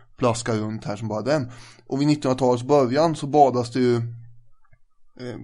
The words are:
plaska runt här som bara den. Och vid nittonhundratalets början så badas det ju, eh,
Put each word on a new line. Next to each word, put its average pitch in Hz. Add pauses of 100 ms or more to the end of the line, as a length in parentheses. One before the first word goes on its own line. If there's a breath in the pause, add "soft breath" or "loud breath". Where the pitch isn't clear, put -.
(180 soft breath)
plaska 120
runt 110
här 104
som 110
bara 107
den. 131 (360 loud breath)
Och 135
vid 147
nittonhundratalets 127
början 143
så 147
badas 127
det 131
ju, 123 (1200)
eh, 123